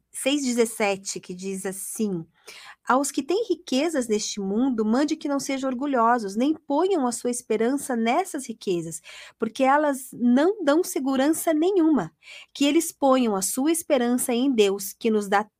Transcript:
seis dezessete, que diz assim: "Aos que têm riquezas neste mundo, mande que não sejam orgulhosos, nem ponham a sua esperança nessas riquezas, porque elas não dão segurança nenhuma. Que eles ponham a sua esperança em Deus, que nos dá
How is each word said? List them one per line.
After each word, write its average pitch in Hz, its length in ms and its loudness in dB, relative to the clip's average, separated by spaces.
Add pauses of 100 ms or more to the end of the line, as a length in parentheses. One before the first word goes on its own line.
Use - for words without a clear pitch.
(120)
seis 285 320 -2
dezessete, 220 760 -2
que 185 140 -12
diz 190 320 -8
assim: 190 600 -4 (640)
"Aos 269 240 2
que 294 120 -4
têm 392 240 -2
riquezas 277 600 -2
neste 214 320 -4
mundo, 220 460 0
mande 285 300 2
que 311 120 -6
não 277 120 -2
sejam 269 300 -4
orgulhosos, 240 640 0
nem 269 180 2
ponham 311 520 0
a 240 60 0
sua - 180 -4
esperança 240 640 -2
nessas 254 520 -2
riquezas, 170 540 -6 (360)
porque 233 260 -2
elas 277 500 2
não 277 500 2
dão 302 200 4
segurança 277 680 0
nenhuma. 311 580 2 (420)
Que 277 120 0
eles 311 260 2
ponham 262 440 2
a 190 60 -2
sua 262 300 0
esperança 247 640 0
em 254 180 2
Deus, 202 420 2
que - 180 0
nos 208 160 0
dá 208 200 2 (120)